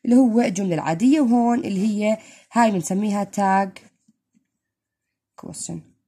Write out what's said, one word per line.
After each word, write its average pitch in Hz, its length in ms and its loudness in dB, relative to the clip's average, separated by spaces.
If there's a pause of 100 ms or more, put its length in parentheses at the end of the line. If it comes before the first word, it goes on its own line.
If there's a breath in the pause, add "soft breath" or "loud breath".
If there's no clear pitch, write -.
اللي 233 100 2
هو 240 260 4
الجملة 196 340 -2
العادية، 196 460 2
وهون 240 380 2
اللي 196 280 -4
هي 214 300 0 (340 loud breath)
هاي 226 200 2
بنسميها 202 520 -2
tag 196 560 -2 (1600)
question. - 360 -14 (300)